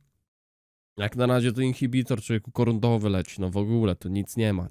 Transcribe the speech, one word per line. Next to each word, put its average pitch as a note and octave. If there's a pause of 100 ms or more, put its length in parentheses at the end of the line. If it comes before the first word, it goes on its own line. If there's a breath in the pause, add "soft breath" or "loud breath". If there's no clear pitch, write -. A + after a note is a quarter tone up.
(960)
Jak G2+
na B2
razie B2
to A#2+
inhibitor, B2+
człowieku, -
korundowy A2+
leci. G2
No F#2+
w F#2
ogóle G#2
tu -
nic G2
nie A2
ma, F#2